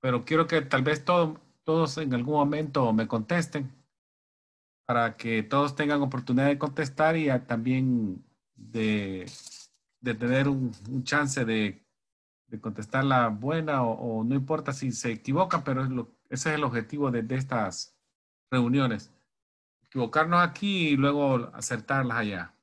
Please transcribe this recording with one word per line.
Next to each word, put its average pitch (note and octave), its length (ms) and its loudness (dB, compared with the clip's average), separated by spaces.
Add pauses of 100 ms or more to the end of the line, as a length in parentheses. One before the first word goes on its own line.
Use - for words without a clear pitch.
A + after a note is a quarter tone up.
Pero B2 240 0
quiero D#3+ 220 2
que D#3+ 160 2
tal C3+ 200 0
vez D3 220 0
todo-, E3+ 360 2 (220)
todos D#3+ 360 0
en C#3+ 160 -2
algún B2 200 0
momento C#3+ 580 2
me A2 140 2
contesten C#3 640 -2 (1160)
para A#2 300 0
que A2+ 280 -2
todos C#3 320 0
tengan D3 260 2
oportunidad C3 440 0
de C#3+ 120 2
contestar D3 580 0
y D#3 120 0
a-, B2+ 180 0
también A#2+ 800 0 (300)
de, G#2+ 760 -2 (720)
de A#2+ 140 -4
tener B2+ 340 2
un, C3 240 -2 (160)
un B2+ 160 -4
chance C#3 400 0
de, G#2+ 420 -2 (600)
de A2 140 -12
contestar G#2+ 440 -4
la B2+ 240 4
buena C#3 540 -2
o, A2+ 380 -2
o A2 40 -2
no B2 100 0
importa C#3 380 -2
si C3 200 -4
se A#2 200 -4
equivocan, C#3+ 500 0
pero C3+ 220 -2
es B2+ 60 -2
lo, B2 260 -6 (140)
ese C3+ 200 -4
es D#3 60 0
el D3 80 -2
objetivo C3 460 -2
de, A#2+ 120 0
de B2 140 -4
estas B2 600 -4 (540)
reuniones. B2 640 0 (680)
Equivocarnos D#3 580 2
aquí F3 480 0
y C#3+ 80 4
luego C#3 560 2
acertarlas A#2+ 640 -2
allá. G2+ 460 -6